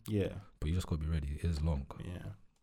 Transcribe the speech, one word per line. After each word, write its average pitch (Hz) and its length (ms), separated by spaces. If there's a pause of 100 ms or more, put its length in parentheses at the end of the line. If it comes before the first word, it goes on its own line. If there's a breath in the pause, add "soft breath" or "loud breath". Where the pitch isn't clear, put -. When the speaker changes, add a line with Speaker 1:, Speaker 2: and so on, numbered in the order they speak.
Speaker 1:
Yeah. 98 260 (260)
Speaker 2:
But - 100
you 85 60
just 90 100
gotta 78 160
be 78 80
ready. 73 320
It - 40
is 78 180
long. 71 240 (180)
Speaker 1:
Yeah. 90 80 (500)